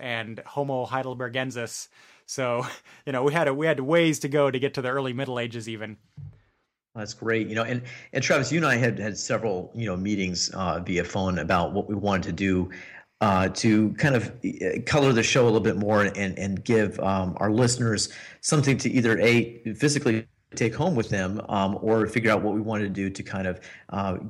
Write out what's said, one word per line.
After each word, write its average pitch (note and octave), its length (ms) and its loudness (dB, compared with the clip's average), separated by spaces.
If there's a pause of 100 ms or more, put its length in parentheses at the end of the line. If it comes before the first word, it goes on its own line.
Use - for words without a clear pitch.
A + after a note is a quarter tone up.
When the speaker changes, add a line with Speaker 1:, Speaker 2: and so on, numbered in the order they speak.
Speaker 1:
and A2+ 440 -8
Homo C#3 400 -4
heidelbergensis. B2+ 1040 -6 (400)
So, B2 400 -2 (180)
<laughs> - 220 -20
you C#3+ 60 -4
know, B2+ 100 0
we C#3+ 100 4
had D#3+ 140 2
a, C3+ 80 2
we D3 100 -2
had D#3 140 2
ways D#3 400 4
to D3 100 -4
go C#3 220 2
to B2+ 80 -2
get C#3 160 -2
to C#3 80 -4
the B2 60 -2
early C3 240 -2
Middle B2+ 260 -4
Ages A#2 300 -6
even. G#2+ 300 -10 (960)
Speaker 2:
That's G#2+ 180 -10
great. A2+ 320 -2
You G#2 80 -6
know, A2+ 80 0
and, B2 200 -4 (300)
and C3 120 -2
Travis, C#3+ 260 2
you D#3 80 2
and D#3+ 80 2
I C3 80 4
had, A#2 240 2
had G2+ 180 -6
several, G2+ 560 -4
you A#2 140 -6
know, F#2 100 -2
meetings, F#2 540 -2
uh, F#2 300 -2
via F2+ 240 -2
phone F#2 340 -2
about E2 360 0
what G2+ 140 -2
we G#2 60 -4
wanted G2 300 0
to G2 80 -6
do, F#2 380 0 (500)
uh, F#2+ 300 4
to G#2+ 420 4
kind C#3+ 240 2
of, G2+ 160 -4 (120)
uh, F#2 400 -2
color C#3 280 4
the A2+ 100 4
show B2+ 220 4
a - 0 -
little A2+ 160 6
bit G2 160 2
more G#2 260 4
and, G2 340 -2
and F#2+ 280 -4
give, A2 340 2
um, F#2+ 380 0
our G#2 160 0
listeners A#2 560 2 (320)
something C3+ 380 2
to A#2+ 120 -2
either, A2+ 300 4
A, A#2 420 4 (120)
physically B2 520 2 (280)
take A2+ 200 0
home E3 200 0
with A2 160 0
them, G2 400 -2
um, G2 320 0
or A2 240 4
figure A2 240 2
out G2+ 100 4
what G2+ 140 0
we G#2+ 80 -2
wanted G#2+ 220 -2
to G2+ 40 -2
do G2 220 -2
to G2 120 -8
kind F#2+ 240 -6
of, F2+ 140 -4 (300)
uh, G2 240 -2 (160)